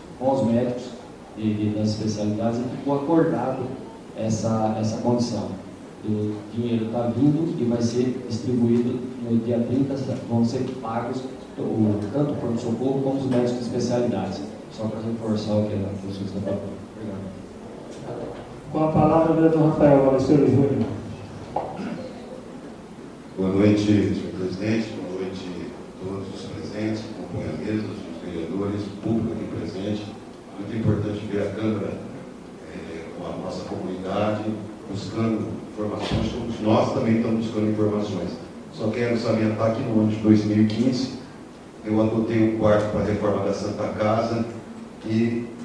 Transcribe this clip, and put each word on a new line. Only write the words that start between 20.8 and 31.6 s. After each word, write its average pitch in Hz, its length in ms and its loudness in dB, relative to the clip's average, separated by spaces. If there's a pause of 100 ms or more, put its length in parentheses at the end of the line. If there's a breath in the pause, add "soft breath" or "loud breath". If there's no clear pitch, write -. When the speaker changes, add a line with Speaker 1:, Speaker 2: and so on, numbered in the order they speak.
Speaker 3:
Boa 95 120 2
noite, 104 320 6
senhor 98 580 2
presidente. 101 560 -2
Boa - 260 -6
noite 95 240 -8 (240)
a - 360 -14
todos 95 280 -6
os - 160 -12
presentes, 107 540 -4 (140)
companheiros, 107 680 -4
os - 480 -10
vereadores, 98 480 -4
o - 220 -8
público 113 300 0
aqui - 120 -6 (140)
presente. 104 460 -4 (520)
Muito 101 200 -6
importante 104 540 0
ver 101 120 0
a 98 80 -2
Câmara, 104 420 -2 (800)